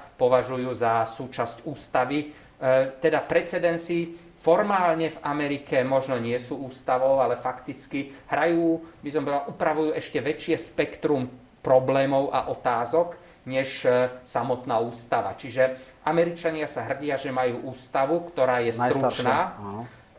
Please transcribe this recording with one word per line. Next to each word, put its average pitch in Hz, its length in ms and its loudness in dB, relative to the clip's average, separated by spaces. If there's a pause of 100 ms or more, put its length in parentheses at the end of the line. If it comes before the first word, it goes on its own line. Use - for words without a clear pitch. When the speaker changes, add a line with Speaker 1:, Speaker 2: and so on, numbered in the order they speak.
(160)
Speaker 1:
považujú 127 560 2
za 113 320 2
súčasť 123 640 -6
ústavy. 143 640 -2
E, 131 720 0
teda 156 240 2
precedensy 170 880 0 (240)
formálne 175 720 2
v - 140 -16
Amerike 143 560 0
možno 131 400 0
nie 120 160 -2
sú 127 260 -8
ústavou, 131 560 2
ale 123 220 0
fakticky 139 720 -8 (160)
hrajú, 165 560 2 (160)
by 147 80 -8
som 143 160 -2
povedal, 139 240 -2
upravujú 156 480 -2
ešte 147 240 -4
väčšie 151 340 -2
spektrum 143 720 -2 (340)
problémov 135 720 4
a 131 160 0
otázok, 135 720 0 (320)
než, 135 340 -2
e, 123 240 4 (160)
samotná 123 560 -2
ústava. 117 560 -2
Čiže 127 400 0 (320)
Američania 165 640 0
sa 120 160 -6
hrdia, 139 320 -2
že 135 160 -6
majú 127 320 0
ústavu, 143 640 -2
ktorá 123 320 2
je 117 80 2
Speaker 2:
Najstaršia, 127 240 2
Speaker 1:
stručná. 131 420 2 (220)
Speaker 2:
áno. 101 220 -10 (380)